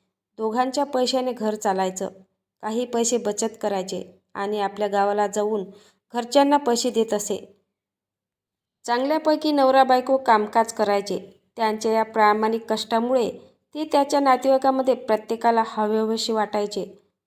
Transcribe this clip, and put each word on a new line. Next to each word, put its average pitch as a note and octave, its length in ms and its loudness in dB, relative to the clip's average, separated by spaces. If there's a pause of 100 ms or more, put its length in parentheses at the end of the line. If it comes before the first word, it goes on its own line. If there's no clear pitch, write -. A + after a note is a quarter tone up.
(380)
दोघांच्या B3+ 460 -2
पैशाने B3+ 500 -2
घर G#3+ 220 -4
चालायचं. F#3+ 520 -2 (540)
काही A3 240 -4
पैसे A#3 320 -2
बचत G#3 440 -4
करायचे F#3+ 420 -4 (300)
आणि G#3 280 -4
आपल्या G3 260 -4
गावाला G3+ 400 2
जाऊन G#3 360 -2 (500)
घरच्यांना C#4 440 2
पैसे B3 320 0
देत A3 240 0
असे. - 440 -6 (1300)
चांगल्यापैकी D4+ 640 0
नवरा C4+ 320 6
बायको B3+ 340 2
कामकाज A3 560 2
करायचे. G3+ 680 -2 (140)
त्यांच्या A3 360 -2
या A3 120 2
प्रामाणिक A3 720 2
कष्टामुळे A#3 560 0 (440)
ते D4+ 180 -6
त्याच्या C#4+ 280 2
नातेवाईकांमध्ये C4 760 4
प्रत्येकाला A3+ 720 0
हवेहवेसे A3 680 -2
वाटायचे. G#3 680 -4 (260)